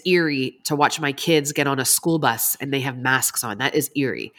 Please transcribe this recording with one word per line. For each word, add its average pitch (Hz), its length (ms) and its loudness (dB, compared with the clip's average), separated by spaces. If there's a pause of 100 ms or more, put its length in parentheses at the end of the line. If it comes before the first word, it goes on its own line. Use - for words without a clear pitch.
eerie 156 580 0
to 151 120 -2
watch 143 240 2
my 143 140 -2
kids 151 400 2
get 143 140 0
on 139 120 0
a 127 60 0
school - 320 0
bus 123 420 0
and 139 140 -4
they 135 80 0
have 127 160 -4
masks 127 460 0
on. 107 160 -6
That 139 160 -2
is 151 200 0
eerie. 120 440 -4